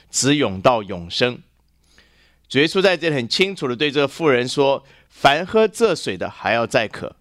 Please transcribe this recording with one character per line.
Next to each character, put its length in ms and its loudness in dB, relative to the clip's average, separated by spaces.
直 240 2
涌 260 0
到 220 2
永 260 -10
生。” 320 -2
主 100 -2
耶 80 4
稣 160 -2
在 140 4
这 140 -2
里 40 0
很 140 -2
清 260 -2
楚 140 -6
地 80 -4
对 160 -2
这 80 0
个 80 2
妇 180 -6
人 220 2
说 340 0
：“凡 380 2
喝 220 2
这 260 0
水 220 -6
的 120 -6
还 240 -2
要 140 2
再 220 0
渴 320 -12